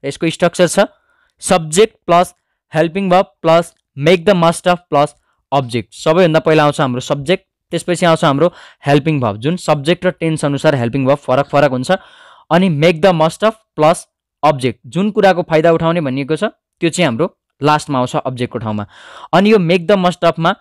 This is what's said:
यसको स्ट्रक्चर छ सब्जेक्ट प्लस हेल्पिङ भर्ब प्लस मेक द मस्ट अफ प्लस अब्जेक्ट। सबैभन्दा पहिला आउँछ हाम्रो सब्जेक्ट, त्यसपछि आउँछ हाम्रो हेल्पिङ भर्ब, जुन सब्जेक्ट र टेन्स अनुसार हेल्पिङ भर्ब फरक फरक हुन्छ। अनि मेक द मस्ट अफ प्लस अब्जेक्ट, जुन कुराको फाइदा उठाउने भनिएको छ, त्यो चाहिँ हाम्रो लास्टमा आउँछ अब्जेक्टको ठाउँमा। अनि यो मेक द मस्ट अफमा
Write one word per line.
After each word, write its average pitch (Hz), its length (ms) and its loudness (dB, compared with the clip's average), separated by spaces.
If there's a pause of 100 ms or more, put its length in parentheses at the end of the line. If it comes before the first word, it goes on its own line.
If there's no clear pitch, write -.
यसको 151 260 -6
स्ट्रक्चर 175 360 0
छ 180 140 0 (600)
सब्जेक्ट 175 560 0 (100)
प्लस 175 280 2 (400)
हेल्पिङ 170 340 -2
भर्ब 185 180 4 (160)
प्लस 165 320 2 (240)
मेक 165 260 2
द 208 60 2
मस्ट 170 380 0
अफ 175 100 2 (120)
प्लस 147 240 0 (380)
अब्जेक्ट। 123 420 -4
सबैभन्दा 160 440 2
पहिला 156 260 2
आउँछ 147 160 0
हाम्रो 127 200 -2
सब्जेक्ट, 147 440 -4 (260)
त्यसपछि 175 360 -4
आउँछ 165 180 0
हाम्रो 147 280 0 (340)
हेल्पिङ 147 340 0
भर्ब, 107 160 -4
जुन 139 200 -4
सब्जेक्ट 156 500 -2
र 180 40 2
टेन्स 160 340 -6
अनुसार 143 300 0
हेल्पिङ 127 320 -2
भर्ब 139 120 2
फरक 131 280 -2
फरक 147 240 0
हुन्छ। 127 220 -4 (580)
अनि 180 180 2
मेक 160 320 0
द 196 60 2
मस्ट 160 380 0
अफ 220 160 -2 (160)
प्लस 156 320 0 (360)
अब्जेक्ट, 135 420 0
जुन 175 240 -2
कुराको 190 320 2
फाइदा 160 300 2
उठाउने 165 280 0
भनिएको 139 360 -4
छ, 175 80 -6
त्यो - 440 -6
चाहिँ 170 180 -2
हाम्रो 135 300 -4 (260)
लास्टमा 147 360 0
आउँछ 127 180 -4
अब्जेक्टको 123 420 -6
ठाउँमा। 107 280 -6 (460)
अनि 196 200 4
यो 220 60 4
मेक 170 280 0
द 208 60 2
मस्ट 180 320 0
अफमा 165 360 0